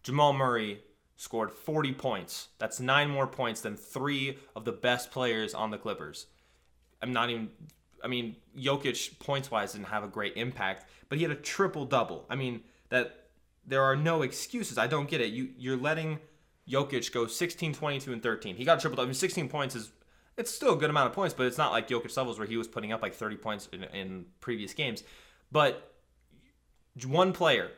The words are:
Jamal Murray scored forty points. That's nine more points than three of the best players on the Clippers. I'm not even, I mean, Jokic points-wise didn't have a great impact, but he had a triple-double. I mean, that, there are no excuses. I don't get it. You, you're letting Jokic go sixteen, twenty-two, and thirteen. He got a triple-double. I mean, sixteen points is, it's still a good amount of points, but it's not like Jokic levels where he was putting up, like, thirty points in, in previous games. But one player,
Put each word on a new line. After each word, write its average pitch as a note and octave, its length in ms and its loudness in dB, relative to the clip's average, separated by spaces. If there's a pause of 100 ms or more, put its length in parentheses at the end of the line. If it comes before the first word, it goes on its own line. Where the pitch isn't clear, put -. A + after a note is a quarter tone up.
Jamal C#3+ 300 4
Murray A#2 500 0 (340)
scored A2 360 -4
forty D3+ 400 0
points. A2 560 -4 (100)
That's A2 220 -4
nine C#3+ 300 4
more C3+ 160 2
points A#2 340 -2
than G#2 160 -6
three C3+ 600 -4 (180)
of A2 80 -10
the A#2 80 -2
best B2 380 0
players A2+ 420 0
on A2 180 -2
the G#2 80 -6
Clippers. D#2 480 -8 (760)
I'm B2 120 -4
not A#2+ 180 2
even, A2+ 200 -4 (520)
I - 40 -6
mean, A#2+ 300 -4 (200)
Jokic C#3 600 -2
points-wise C3+ 540 -2
didn't G2+ 160 -10
have G#2 160 -2
a G2 40 -10
great G#2+ 280 -4
impact, G#2 500 -4 (220)
but C#3+ 100 -2
he E3 60 2
had D3+ 80 0
a C#3+ 40 -2
triple-double. C3+ 960 0
I B2 60 -2
mean, B2 260 -4 (280)
that, - 360 0 (400)
there C3+ 160 4
are C3+ 140 6
no D#3 260 4
excuses. C3 560 -4
I A#2 80 6
don't C#3+ 220 0
get D#3+ 120 0
it. G#2+ 120 2
You, B2+ 260 -4
you're B2+ 180 -2
letting D#3 440 0 (480)
Jokic C3+ 440 0
go A#2 140 2
sixteen, E3 460 -2
twenty-two, C#3 400 -2
and A2+ 100 -6
thirteen. A2 340 -2
He B2 80 -6
got C3+ 140 8
a - 20 -4
triple-double. B2+ 240 0
I - 20 0
mean, C3 80 -4
sixteen E3+ 340 0
points C#3 280 -2
is, A2 160 -10 (440)
it's A#3 140 -4
still A#3+ 240 4
a - 20 4
good D3 140 4
amount C#3 180 6
of - 40 0
points, F#3+ 220 0
but B2+ 120 2
it's B2 120 0
not D3 140 4
like A2 160 0
Jokic A#2+ 280 -2
levels A#2+ 220 -2
where G#2+ 100 -4
he A2+ 80 -2
was A2+ 100 0
putting G#2+ 260 -6
up, A2 100 -2
like, G2+ 120 -4
thirty G#2+ 220 -4
points G#2 360 -6
in, F2+ 120 -10
in F#2+ 420 -8 (140)
previous G#2+ 320 -4
games. B2 320 -4 (480)
But C#3+ 400 4 (1120)
one F3 280 6
player, B2+ 460 4